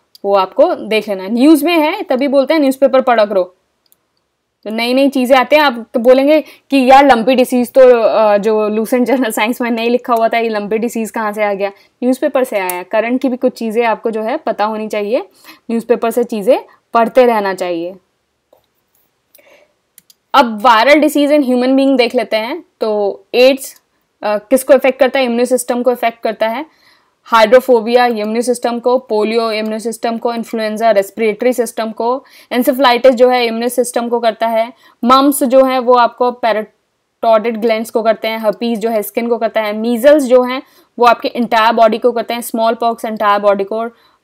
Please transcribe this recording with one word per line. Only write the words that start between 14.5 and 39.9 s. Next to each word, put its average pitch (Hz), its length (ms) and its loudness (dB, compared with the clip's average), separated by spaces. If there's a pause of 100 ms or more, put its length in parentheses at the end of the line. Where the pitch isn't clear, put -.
होनी 214 220 -6
चाहिए, 214 320 -4 (520)
न्यूज़पेपर 226 400 -2
से 240 120 -2
चीज़ें 233 420 -2 (280)
पढ़ते 233 320 2
रहना 208 280 0
चाहिए। 180 420 -8 (2500)
अब 233 280 0
वायरल 247 380 4
डिसीज 294 320 2
in 302 80 4
human 247 300 0
being 269 280 2
देख 240 180 0
लेते 220 220 -2
हैं। 269 260 -8 (180)
तो 208 420 -4 (100)
एड्स, 262 480 2 (420)
अ, 208 140 -2
किसको 262 360 0
अफेक्ट 262 260 2
करता 262 200 0
है? 262 60 0
इम्यून 240 200 -2
सिस्टम 247 380 -2
को 254 80 0
अफेक्ट 233 320 -4
करता 220 240 -4
है। 247 180 -8 (580)
हाइड्रोफोबिया 233 840 4
इम्यून 220 360 -2
सिस्टम 240 380 -4
को, 247 180 0
पोलियो 226 540 -2
इम्यून 214 280 -6
सिस्टम 226 380 -6
को, 233 160 -4
इन्फ्लुएंजा 220 580 -2
रेस्पिरेटरी 214 600 -2
सिस्टम 226 380 -6
को, 240 340 -6 (280)
encephalitis 247 580 2
जो 247 180 4
है 247 160 2
इम्यून 226 240 -4
सिस्टम 240 400 -4
को 233 100 -2
करता 226 280 -2
है, 226 260 -2 (320)
मम्प्स 269 380 2
जो 262 220 4
है 262 140 -2
वो 247 140 2
आपको 240 380 2
पैराटोडिड 220 1300 -4
ग्लैंड्स 220 320 -2
को 226 140 -2
करते 220 240 -2
हैं, 220 120 -6
herpes 220 380 -4
जो 220 120 -6
है 214 140 -2
स्किन 233 260 -6
को 233 80 -2
करता 220 240 -4
है, 208 120 -4
मीजल्स 240 500 2